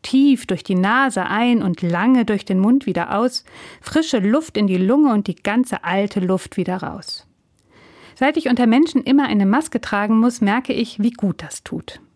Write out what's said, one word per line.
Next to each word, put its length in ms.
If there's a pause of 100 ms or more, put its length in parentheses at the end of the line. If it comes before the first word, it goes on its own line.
Tief 440
durch 180
die 120
Nase 500
ein 360
und 200
lange 420
durch 220
den 140
Mund 260
wieder 320
aus, 260 (380)
frische 380
Luft 380
in 100
die 100
Lunge 360
und 140
die 80
ganze 480
alte 360
Luft 360
wieder 220
raus. 500 (880)
Seit 220
ich 100
unter 200
Menschen 360
immer 240
eine 180
Maske 360
tragen 380
muss, 220
merke 320
ich, 260
wie 120
gut 320
das 200
tut. 360 (160)